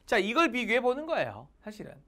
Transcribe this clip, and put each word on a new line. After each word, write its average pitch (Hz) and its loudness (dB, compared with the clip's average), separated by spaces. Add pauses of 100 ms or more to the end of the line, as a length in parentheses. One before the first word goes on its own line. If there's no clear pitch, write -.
자, 240 2
이걸 233 2
비교해 240 2
보는 254 0
거예요. 135 -4 (140)
사실은. 208 -14 (140)